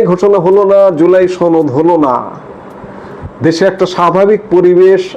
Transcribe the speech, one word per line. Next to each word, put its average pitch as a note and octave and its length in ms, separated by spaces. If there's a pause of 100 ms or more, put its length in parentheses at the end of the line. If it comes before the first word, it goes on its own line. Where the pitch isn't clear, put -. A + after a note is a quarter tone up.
ঘোষণা F#3+ 340
হলো F#3+ 260
না, G3 260
জুলাই F3+ 380
সনদ E3 420
হলো D#3+ 260
না, C#3+ 180 (1300)
দেশে D#3+ 220
একটা F#3 220
স্বাভাবিক F#3+ 540 (100)
পরিবেশ F3+ 520 (140)